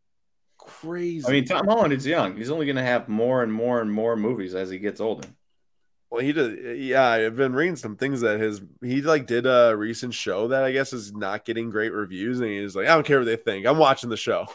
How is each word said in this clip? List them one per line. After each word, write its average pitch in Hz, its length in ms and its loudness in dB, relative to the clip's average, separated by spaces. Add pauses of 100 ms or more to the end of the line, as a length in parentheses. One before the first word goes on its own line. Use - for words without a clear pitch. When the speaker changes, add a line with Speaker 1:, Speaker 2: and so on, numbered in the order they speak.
(580)
Speaker 1:
crazy. 170 680 -6
Speaker 2:
I 131 40 2
mean, 135 140 4
Tom 170 220 0
Holland 202 260 4
is 135 140 -4
young. 131 300 0
He's 113 120 -8
only 156 160 -2
gonna 135 160 -2
have 123 260 0
more 120 360 2
and 110 100 -2
more 117 280 0
and 107 100 -2
more 113 240 0
movies 104 400 -2
as 92 160 -4
he 92 80 -10
gets 101 200 -6
older. 107 280 -4 (840)
Speaker 1:
Well, 120 100 -4
he 143 120 0
did. 123 460 -2
Yeah, 131 280 4
I've 113 280 2
been 131 180 2
reading 165 220 0
some 107 200 -10
things 135 260 -2
that 107 180 2
his, 104 240 -2 (180)
he, 127 220 -2
like, 151 240 2
did 120 180 0
a 120 320 8
recent 113 380 -6
show 101 320 -2
that 135 160 2
I 131 80 0
guess 135 200 -2
is 104 220 -10
not 104 320 -6
getting 113 240 -4
great 107 240 -2
reviews, 104 460 -4
and 117 100 -2
he's 101 260 -6
like, 101 120 -2
"I 165 80 6
don't 151 100 2
care 143 140 4
what 123 60 0
they 113 100 0
think. 101 320 -4
I'm 147 100 4
watching 135 320 4
the 107 80 -4
show," 98 380 -2